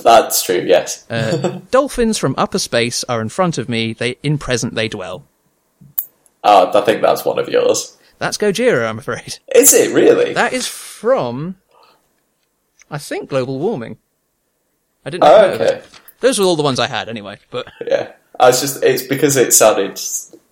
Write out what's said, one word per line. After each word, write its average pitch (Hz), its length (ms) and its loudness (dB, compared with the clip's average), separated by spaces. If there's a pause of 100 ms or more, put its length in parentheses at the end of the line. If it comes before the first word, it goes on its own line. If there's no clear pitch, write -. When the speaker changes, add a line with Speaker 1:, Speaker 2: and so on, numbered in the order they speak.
Speaker 1:
That's - 400 4
true, 87 240 -2
yes. - 440 0
Speaker 2:
Uh, 135 540 -4
Speaker 1:
<laughs> - 60 -20
Speaker 2:
"Dolphins 247 480 0
from 139 180 -2
upper 196 220 -4
space 120 460 -2
are 120 180 -4
in 110 80 -4
front 180 280 -2
of 117 100 -6
me, 113 260 -4
they, 120 280 -6
in 147 160 -2
present 123 360 -4
they 113 140 -2
dwell." 92 360 -12 (1200)
Speaker 1:
Uh, 95 300 6
I 104 80 4
think 107 200 0
that's - 220 2
one - 140 -2
of - 100 -4
yours. - 480 -2 (220)
Speaker 2:
That's - 200 -6
Gojira, 190 500 0
I'm 110 100 -8
afraid. - 400 -10 (160)
Speaker 1:
Is 269 200 6
it 135 180 2
really? - 400 4
Speaker 2:
That 233 200 -2
is 254 140 -4
from, 175 880 -6 (1300)
I 147 80 -10
think, - 320 -10
Global 131 280 -2
Warming. 151 400 -6 (1080)
I 135 60 -12
didn't 110 140 -2
Speaker 1:
Oh, 147 40 6
Speaker 2:
know 196 160 8 (100)
Speaker 1:
okay. 85 100 -2
Speaker 2:
those. - 360 -4 (200)
Those 240 180 0
were 196 80 0
all 175 100 2
the 147 60 -2
ones 135 180 0
I 117 60 0
had 104 240 -6
anyway, 104 280 -12 (120)
but 123 160 -8 (200)
Speaker 1:
Yeah. - 260 -2 (280)
I 127 80 6
was 123 120 4
just, 139 220 -6
it's 131 200 2
because 139 340 0
it 117 160 2
sounded 104 480 2 (520)